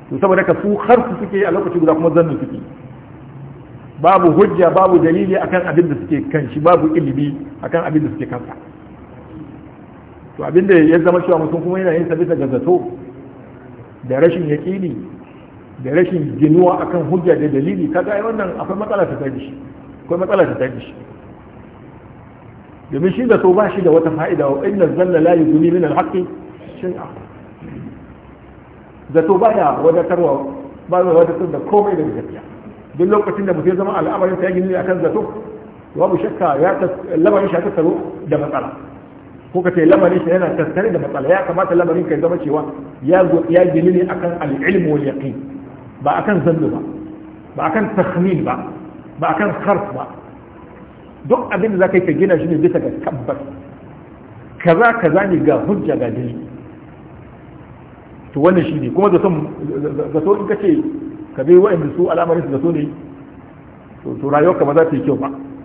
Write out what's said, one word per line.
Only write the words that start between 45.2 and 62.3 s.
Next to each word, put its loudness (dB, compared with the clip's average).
ba 0
akan 0
zannu 2
ba, -4
ba -4
akan -2
takhmin 0
ba, -4
ba -2
akan 0
kharf 0
ba. -10
Duk -2
abin -2
da 2
za 2
ka 2
yi 0
ka 0
gina 2
shi -4
ne 0
bisa 2
ga -4
tabbas. -6
Kaza 4
kaza 2
ne 2
ga 4
hujja 0
ga -2
dalili. -8
To -4
wannan 4
shi -4
ne. -4
Kuma 2
zato, 4
zato 0
in -6
ka -2
ce 0
ka -4
bi 4
wa'anda 4
su 0
al'amarin 0